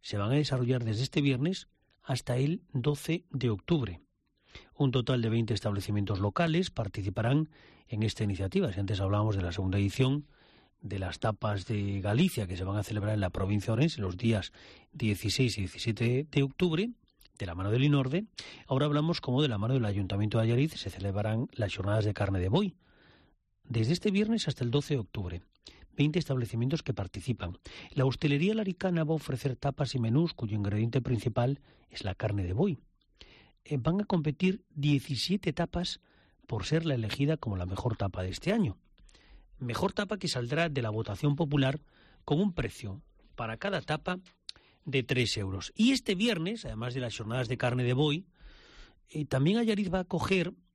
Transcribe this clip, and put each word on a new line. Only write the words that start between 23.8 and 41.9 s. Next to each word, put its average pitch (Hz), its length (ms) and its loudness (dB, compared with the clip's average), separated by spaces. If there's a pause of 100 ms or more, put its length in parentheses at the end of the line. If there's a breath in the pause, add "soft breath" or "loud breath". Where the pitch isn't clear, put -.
este 202 180 0
viernes 208 380 2
hasta 127 160 -2
el 120 60 0
doce 143 240 0
de 127 60 0
octubre, 90 420 -6 (540 loud breath)
veinte 151 220 2
establecimientos 127 640 -2
que - 120 -4
participan. 92 640 -6 (340 loud breath)
La 131 120 2
hostelería 143 500 2
laricana 185 500 0
va 151 80 0
a 160 40 2
ofrecer 131 400 -2
tapas - 380 -2
y 131 40 0
menús 120 340 4
cuyo 107 240 -4
ingrediente 107 460 0
principal 120 580 0 (300 soft breath)
es - 140 -14
la 95 100 -2
carne 101 300 -2
de 87 80 -2
boi. 156 260 2 (880 loud breath)
Eh, 147 140 -4
van 160 220 2
a 208 40 -2
competir 170 640 0
diecisiete 147 840 0
tapas - 480 -4 (460 soft breath)
por 107 180 -4
ser 165 220 0
la 147 80 0
elegida 135 420 0
como 104 200 -4
la 90 100 -4
mejor 95 300 -2
tapa 95 260 -4
de 92 80 -2
este 160 220 -4
año. 185 260 0 (800 soft breath)
Mejor 131 340 -2
tapa 208 240 -2
que 185 120 -4
saldrá 147 420 0
de 131 100 -2
la 117 80 -2
votación 110 480 0
popular 139 440 2 (440 soft breath)